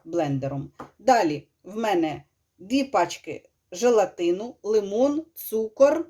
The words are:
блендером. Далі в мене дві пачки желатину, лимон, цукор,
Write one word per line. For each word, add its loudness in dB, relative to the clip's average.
блендером. -4
Далі 2
в -14
мене -2
дві -2
пачки -4
желатину, 0
лимон, 0
цукор, 0